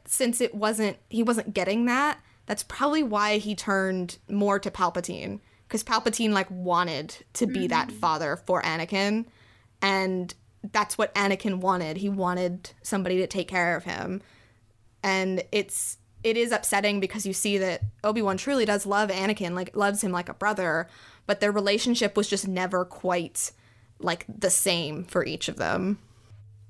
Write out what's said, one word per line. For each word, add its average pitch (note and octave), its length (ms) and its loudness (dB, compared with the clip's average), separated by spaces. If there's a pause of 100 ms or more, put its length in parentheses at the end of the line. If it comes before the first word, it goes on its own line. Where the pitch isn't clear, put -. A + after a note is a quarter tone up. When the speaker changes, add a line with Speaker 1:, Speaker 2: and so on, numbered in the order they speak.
Speaker 1:
since A#3+ 340 2
it A#3+ 140 0
wasn't, G#3+ 420 0 (120)
he A3+ 160 0
wasn't A3 300 0
getting G3+ 320 2
that, C4+ 320 2 (280)
that's G#3+ 160 -4
probably D4 400 0
why G#3 360 2
he G#3 160 -4
turned F#3 640 0 (100)
more G3+ 300 2
to G3 120 -4
Palpatine. F3+ 720 -4 (280)
'Cause A3 140 -2
Palpatine, A3+ 500 2
like, F#3+ 180 2
wanted F3 640 -2 (160)
to A#3+ 160 0
be F#3 180 -2
that D#3+ 220 2
Speaker 2:
Mm-hmm. - 100 -12
Speaker 1:
father D#3 380 0
for - 260 0
Anakin. G3 600 0 (580)
And F#3+ 500 2 (400)
that's G#3 240 0
what G#3 200 0
Anakin G3 420 0
wanted. F3+ 380 0
He G3+ 120 -2
wanted F3+ 600 -2 (120)
somebody F#3 340 0
to F#3 100 2
take F3+ 220 -4
care F3 260 2
of E3 100 -4
him. F#3 380 -6 (800)
And F#3+ 480 0
it's, - 460 -2 (260)
it A3+ 140 2
is A#3 160 0
upsetting G#3 480 2
because G3 260 -4
you F#3+ 60 -4
see G3+ 260 0
that F#3 240 -2 (220)
Obi-Wan G#3+ 320 2
truly C4 300 2
does G3+ 200 0
love G3+ 240 2
Anakin, F#3+ 440 -2
like, F3+ 200 -6
loves G3+ 300 2
him F#3 80 0
like F3 160 -2
a - 60 -10
brother, F3+ 520 0 (400)
but G3+ 140 0
their G#3 120 4
relationship G#3 640 2
was G3+ 120 2
just G3 180 -2
never F#3 380 0
quite, - 680 -4 (480)
like, - 300 -4
the G3+ 220 0
same E3+ 540 2
for F3 200 0
each - 240 -6
of - 80 -6
them. F#3 420 0 (720)